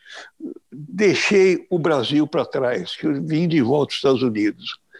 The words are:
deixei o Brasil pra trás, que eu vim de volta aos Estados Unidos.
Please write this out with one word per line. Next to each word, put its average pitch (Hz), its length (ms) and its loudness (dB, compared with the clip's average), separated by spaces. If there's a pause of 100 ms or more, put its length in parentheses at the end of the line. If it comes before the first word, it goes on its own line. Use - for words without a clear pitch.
(720)
deixei 185 960 2
o 180 100 0
Brasil 143 480 2
pra 143 180 -2
trás, 135 500 -4
que - 120 -6
eu 143 160 -2
vim 165 240 0
de 156 140 2
volta 135 300 0
aos - 40 -8
Estados 135 260 2
Unidos. 107 580 -4 (200)